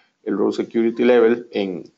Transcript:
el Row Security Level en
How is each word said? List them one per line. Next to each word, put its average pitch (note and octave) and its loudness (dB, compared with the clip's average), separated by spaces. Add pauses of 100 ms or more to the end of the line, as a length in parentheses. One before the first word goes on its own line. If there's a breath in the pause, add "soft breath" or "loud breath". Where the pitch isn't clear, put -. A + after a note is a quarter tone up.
(240 soft breath)
el G2+ -4
Row G#2+ 0
Security A#2 -2
Level A#2+ 4
en F#2+ -6